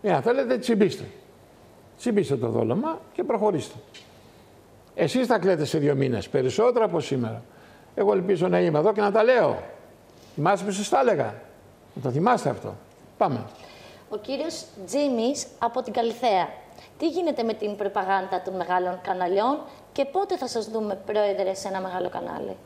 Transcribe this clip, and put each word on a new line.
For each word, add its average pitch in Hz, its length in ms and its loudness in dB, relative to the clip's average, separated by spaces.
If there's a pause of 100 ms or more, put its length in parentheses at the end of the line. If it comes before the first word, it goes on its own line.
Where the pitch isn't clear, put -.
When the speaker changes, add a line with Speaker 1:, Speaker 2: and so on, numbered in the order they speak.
Speaker 1:
Εάν 180 200 2
θέλετε, 247 360 2
τσιμπήστε. 202 460 2 (920)
Τσιμπήστε 180 380 0
το 120 140 -2
δόλωμα 131 500 0 (140)
και 359 100 -4
προχωρήστε. 202 520 -2 (1200)
Εσείς 240 320 2
θα 233 100 4
κλαίτε 170 280 2
σε 160 120 -2
δύο 143 180 2
μήνες, 127 340 0
περισσότερο 214 560 2
από 170 140 0
σήμερα. 117 440 -4 (520)
Εγώ 208 180 2
ελπίζω 185 340 2
να 180 120 4
είμαι 160 200 4
εδώ 202 140 4
και 208 80 0
να 202 100 2
τα 214 120 4
λέω. 233 380 4 (760)
Θυμάστε 180 300 2
που 208 60 -2
σας 196 180 -4
τα 269 100 4
έλεγα; 147 340 2 (600)
Να 135 60 -10
το 127 80 -2
θυμάστε 170 400 2
αυτό. 104 260 -6 (420)
Πάμε. 131 260 2 (680)
Speaker 2:
Ο 214 80 -8
κύριος 277 480 -6 (200)
Τζίμις 262 600 0 (120)
από 233 220 -2
την 226 120 -8
Καλιθέα. 226 540 0 (500)
Τι 320 100 0
γίνεται 320 360 0
με 226 100 0
την 208 220 -4
προπαγάνδα 190 680 0
των 185 140 -6
μεγάλων 180 460 0
καναλιών 190 560 0 (340)
και 277 140 0
πότε 381 320 -2
θα 254 100 -6
σας 220 220 -4
δούμε, 208 360 -4
Πρόεδρε, 196 480 0
σε 196 140 -8
ένα 190 140 -4
μεγάλο 180 280 -4
κανάλι; 175 460 -8 (100)